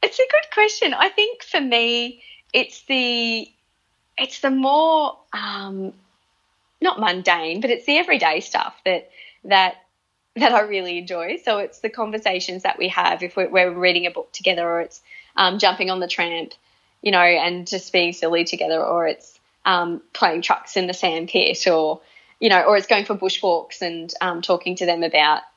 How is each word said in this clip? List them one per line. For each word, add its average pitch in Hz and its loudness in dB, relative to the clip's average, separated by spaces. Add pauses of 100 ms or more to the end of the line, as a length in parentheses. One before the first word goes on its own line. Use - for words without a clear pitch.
it's - 0
a 523 4
good 622 2
question. 415 2
I - 2
think 427 -2
for - -2
me, 240 0 (300)
it's - -2
the, 233 -2 (720)
it's 262 -6
the 269 0
more, 294 2 (160)
um, 196 -8 (880)
not 349 0
mundane, 180 0
but 247 -2
it's 240 -4
the 285 2
everyday 262 0
stuff - -4 (100)
that, 180 -2 (340)
that, 190 2 (600)
that 233 4
I 233 4
really 185 -4
enjoy. 180 -6
So 214 0
it's - -8
the 220 -6
conversations 208 -4
that - -2
we 180 -2
have 180 0
if 175 -8
we're, 185 0
we're 180 2
reading 175 0
a 175 -4
book - -12
together, 175 -2
or 170 -2
it's, - -10 (360)
um, 190 2
jumping 196 2
on 185 -2
the 180 -4
tramp, 170 -6 (500)
you 208 0
know, 185 6
and 175 2
just - -8
being 175 2
silly 170 0
together, 160 -2
or 170 0
it's, - -6 (260)
um, 175 0 (120)
playing 170 0
trucks - -2
in 185 0
the 185 -4
sandpit, 175 0
or, 156 2 (380)
you 226 2
know, 185 6
or 208 6
it's 196 0
going 208 2
for 202 -4
bushwalks 185 -2
and, 170 -8
um, 180 -2
talking 180 -2
to 180 -2
them 170 0
about 151 2 (140)